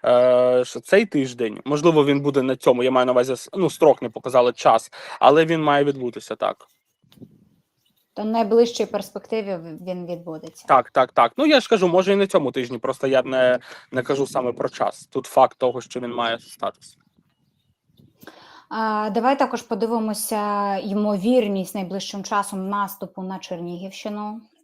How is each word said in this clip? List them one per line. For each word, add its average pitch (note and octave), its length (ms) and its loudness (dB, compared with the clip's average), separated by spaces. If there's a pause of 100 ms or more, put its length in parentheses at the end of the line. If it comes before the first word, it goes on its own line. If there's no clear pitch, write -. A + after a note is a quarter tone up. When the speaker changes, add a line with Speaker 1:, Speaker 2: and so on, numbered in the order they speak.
Speaker 1:
е, B2 600 4
що - 140 -12
цей G3+ 260 2
тиждень. B2 600 -4
Можливо, D3 400 4
він C#3+ 160 2
буде C#3 200 0
на C3 140 -2
цьому, B2 280 2
я C3 80 2
маю B2+ 140 2
на B2+ 60 0
увазі, B2+ 220 2
с-, - 200 -10
ну, F3+ 160 0
строк D3 320 4
не B2 80 -6
показало, B2 420 2
час, - 400 2 (280)
але D3+ 260 6
він D#3+ 180 -2
має C#3+ 200 2
відбутися, C3 520 -4
так. - 320 -6 (1500)
Speaker 2:
То G#3 100 -8
в - 20 -4
найближчій A3+ 600 2
перспективі G3+ 680 -6
в-, E3 300 -14
він F3+ 220 -8
відбудеться. E3+ 600 -12
Speaker 1:
Так, C3 240 2
так, C3 200 0
так. A#2+ 260 2
Ну, C#4 80 0
я D4 140 6
ж - 100 -4
кажу, F#3+ 180 2
може, F#3 260 2
і - 20 4
на G3 120 0
цьому D3 240 0
тижні, B2 260 -6
просто C3 300 -4
я C3 160 2
не, B2+ 360 0 (320)
не B2+ 100 -2
кажу C#3 260 -2
саме B2+ 240 -4
про A#2 180 -6
час. - 420 -6
Тут C3 140 -6
факт - 320 2
того, B2 240 -2
що - 180 -12
він A#2+ 140 -8
має A#2 260 -4
статись. - 580 -12 (1800)
Speaker 2:
А, G#3+ 360 -2
давай A#3+ 300 2
також C4 220 -2
подивимося G#3 1160 -2
ймовірність G#3 1000 0
найближчим F#3+ 480 -8
часом G3+ 460 -4
наступу G3 520 -8
на F#3+ 180 -10
Чернігівщину, F#3+ 1000 -10 (220)